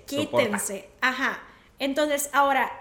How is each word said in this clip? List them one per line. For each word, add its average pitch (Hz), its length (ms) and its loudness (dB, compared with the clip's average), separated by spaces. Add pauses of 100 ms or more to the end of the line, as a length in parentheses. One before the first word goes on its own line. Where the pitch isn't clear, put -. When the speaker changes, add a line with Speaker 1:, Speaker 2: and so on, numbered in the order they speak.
Speaker 1:
soporta". 285 380 -2
Speaker 2:
quítense". 208 460 -4 (100)
Ajá. 247 400 0 (380)
Entonces, 285 540 0
ahora, 262 380 4 (100)